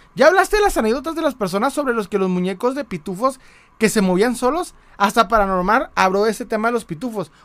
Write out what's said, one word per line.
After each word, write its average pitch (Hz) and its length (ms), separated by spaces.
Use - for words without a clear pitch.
¿ya 226 100
hablaste 370 300
de 415 80
las 392 120
anécdotas 277 380
de 320 80
las 302 140
personas 202 360
sobre 269 220
los 214 140
que 208 100
los 190 120
muñecos 185 440
de 277 100
pitufos 196 560
que 220 120
se 214 120
movían 190 340
solos? 302 380
Hasta 202 300
Paranormal 202 680
habló 190 300
de 220 80
ese 214 140
tema 220 240
de - 20
los 240 120
pitufos. 196 480